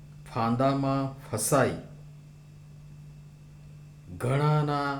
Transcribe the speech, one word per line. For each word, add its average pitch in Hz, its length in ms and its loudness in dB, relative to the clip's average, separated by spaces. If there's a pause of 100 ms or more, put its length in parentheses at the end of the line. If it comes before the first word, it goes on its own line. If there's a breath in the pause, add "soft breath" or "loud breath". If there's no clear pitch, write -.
(260)
ફાંદામાં 135 800 2 (180)
ફસાઈ 123 540 2 (2500)
ઘણાના 143 800 2